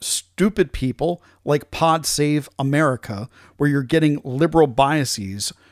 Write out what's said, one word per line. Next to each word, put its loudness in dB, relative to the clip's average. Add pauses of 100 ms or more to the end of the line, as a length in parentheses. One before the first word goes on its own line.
stupid -2
people -4 (220)
like -2
Pod 0
Save -2 (100)
America, -2 (280)
where 2
you're 2
getting 2
liberal 2
biases -2 (200)